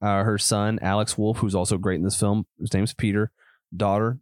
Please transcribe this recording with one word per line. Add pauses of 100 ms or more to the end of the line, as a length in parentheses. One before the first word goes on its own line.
Uh,
her
son,
Alex
Wolff,
who's
also
great
in
this
film, (120)
his
name's
Peter. (460)
Daughter,